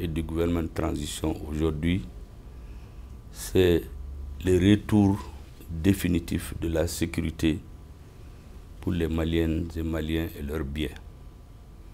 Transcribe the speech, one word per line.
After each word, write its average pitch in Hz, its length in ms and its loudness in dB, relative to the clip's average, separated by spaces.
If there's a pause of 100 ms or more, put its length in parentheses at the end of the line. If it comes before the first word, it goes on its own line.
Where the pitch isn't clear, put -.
et 87 80 -2
du 80 160 -2
gouvernement 82 380 2
de 78 120 -2
transition 80 760 -2
aujourd'hui, 78 540 2 (1300)
c'est 90 540 4 (580)
le 90 280 6
retour 104 480 6 (520)
définitif 87 920 2
de 85 60 0
la 80 180 2
sécurité 82 720 0 (1200)
pour 92 120 0
les 82 140 2
Maliennes 82 680 2
et 82 60 -2
Maliens 80 460 0 (100)
et 76 40 -8
leurs 73 220 -4
biens. 71 240 -2 (1040)